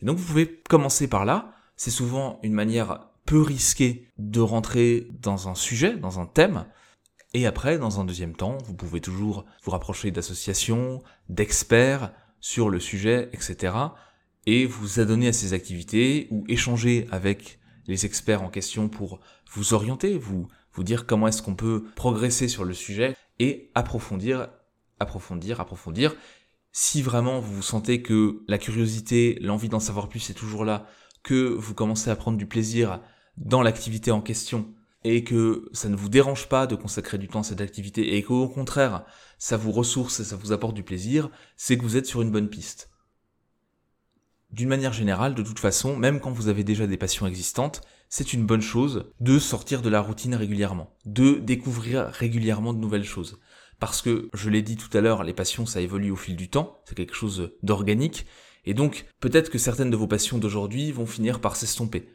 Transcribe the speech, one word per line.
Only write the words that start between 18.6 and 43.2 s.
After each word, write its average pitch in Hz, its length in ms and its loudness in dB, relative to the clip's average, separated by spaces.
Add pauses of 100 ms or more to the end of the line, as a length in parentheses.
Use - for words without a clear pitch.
pour 98 300 -10 (320)
vous 104 240 0
orienter, 131 420 0
vous, 98 300 -6 (260)
vous 95 100 -4
dire 117 220 -2
comment 110 220 4
est-ce 110 160 0
qu'on 98 120 -4
peut 110 300 -2 (100)
progresser 123 520 2
sur 113 160 -4
le 90 100 -2
sujet 107 420 -2 (220)
et 131 380 0
approfondir, 117 760 -2 (500)
approfondir, 95 600 -6
approfondir. 92 560 -2 (560)
Si - 320 0
vraiment 127 360 0
vous 101 220 -6
sentez 117 400 0
que 110 460 2
la 104 100 0
curiosité, 113 800 2
l'envie 107 300 -2
d'en 110 100 0
savoir 101 300 -4
plus - 220 -8
est - 20 -10
toujours 107 320 -6
là, 107 220 -2 (340)
que 127 320 2
vous 107 220 -6
commencez 110 340 0
à 110 60 2
prendre 110 240 -2
du 101 80 -4
plaisir 110 540 0 (360)
dans 127 240 2
l'activité 110 480 0
en 107 120 4
question 113 520 -4 (320)
et 117 180 4
que 113 480 2
ça - 160 -6
ne 101 80 0
vous 101 140 -4
dérange 135 400 6
pas 131 180 2
de 110 80 -2
consacrer 101 420 -6
du 98 120 -8
temps 107 100 -4
à 107 40 0
cette 101 180 -6
activité 101 560 -2
et - 60 0
qu'au 127 260 0
contraire, 131 560 0 (320)
ça - 180 -2
vous 107 160 0
ressource 120 480 0
et 110 60 -6
ça 101 100 -10
vous 101 160 -4
apporte 107 240 -2
du 101 80 -8
plaisir, 117 460 -2 (260)
c'est - 220 2
que 120 60 0
vous 113 120 0
êtes 135 100 2
sur 120 160 -2
une 113 100 0
bonne 104 180 0
piste. - 420 -14 (1600)